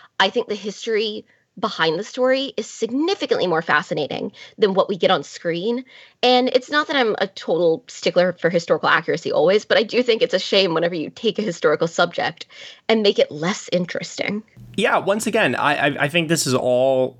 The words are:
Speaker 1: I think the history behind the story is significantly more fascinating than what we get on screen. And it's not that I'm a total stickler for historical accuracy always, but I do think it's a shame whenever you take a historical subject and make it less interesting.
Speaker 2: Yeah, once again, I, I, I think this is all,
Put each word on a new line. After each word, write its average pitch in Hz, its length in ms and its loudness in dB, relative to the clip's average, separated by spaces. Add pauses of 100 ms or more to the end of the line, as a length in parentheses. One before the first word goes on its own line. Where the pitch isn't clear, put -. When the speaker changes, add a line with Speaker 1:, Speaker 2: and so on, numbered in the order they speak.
(200)
Speaker 1:
I 190 100 4
think - 180 -2
the 208 80 -4
history 214 680 -6 (340)
behind 165 380 -2
the 202 60 -6
story 262 520 0
is 220 140 -6
significantly 269 800 -2
more 165 160 0
fascinating 151 680 -4 (280)
than 196 160 2
what 190 120 4
we 202 80 -4
get 185 140 0
on 156 140 2
screen. 190 600 -4 (380)
And 247 280 4
it's 254 200 0
not 302 180 0
that 311 80 -2
I'm 233 220 2
a 202 100 -2
total 165 600 0
stickler 180 460 0
for 170 160 -2
historical 165 380 0
accuracy 156 440 0
always, 185 340 2
but - 120 2
I 247 60 4
do 226 200 0
think 226 180 0
it's 226 140 0
a 190 40 0
shame 190 360 0
whenever 170 180 0
you 160 160 -6
take - 300 -4
a - 20 -4
historical 165 460 0
subject 170 580 -2 (420)
and 226 140 2
make 196 160 4
it - 140 2
less 160 400 -6
interesting. 180 720 -4 (340)
Speaker 2:
Yeah, 220 220 2
once 196 260 0
again, 196 300 2
I, 143 320 2
I, 143 160 0
I 147 40 2
think 160 220 0
this 165 160 0
is 131 80 2
all, 127 680 2